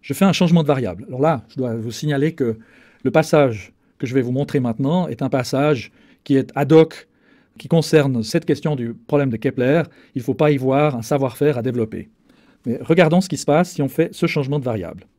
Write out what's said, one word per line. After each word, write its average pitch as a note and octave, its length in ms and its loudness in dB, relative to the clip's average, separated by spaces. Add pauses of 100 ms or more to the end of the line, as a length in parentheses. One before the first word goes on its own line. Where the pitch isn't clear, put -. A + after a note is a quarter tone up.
Je - 120 -8
fais F#3+ 100 0
un G3 80 6
changement E3+ 300 4
de C#3+ 60 0
variable. A2+ 420 -2
Alors B2+ 100 -8
là, C#3+ 300 0
je - 80 -14
dois B2 180 -4
vous A#2 160 -8
signaler D3+ 420 -2
que A#2 240 -2 (460)
le C3 80 0
passage C#3 600 0 (240)
que C3 100 -8
je A#2+ 60 -8
vais C3+ 80 2
vous A#2+ 100 -4
montrer C#3 300 -2
maintenant C#3 480 -2
est A2+ 120 -8
un C3+ 60 -4
passage C3+ 640 -2 (320)
qui C#3 120 0
est - 200 0
ad C#3 160 0
hoc, D#3+ 380 4 (480)
qui - 100 -20
concerne C#3 560 2
cette D#3+ 220 -2
question D3 320 -2
du A#2 160 -6
problème C#3+ 360 0
de A2+ 60 -2
Kepler. C3+ 480 0 (320)
Il C3 40 -4
ne A#2 40 -10
faut C3 100 -4
pas D3+ 180 2
y C#3 60 0
voir C3 380 0
un A#2 60 -8
savoir-faire C3+ 560 -2
à A#2 40 -4
développer. A#2 480 -6 (560)
Mais A#2+ 160 -4
regardons F3 380 4
ce F#3+ 80 0
qui D3+ 80 -6
se - 100 -10
passe D#3+ 260 2
si - 100 -4
on C3+ 80 0
fait - 260 -2
ce E3+ 120 0
changement D3 320 -2
de C3 40 -6
variable. F#2 440 -6 (120)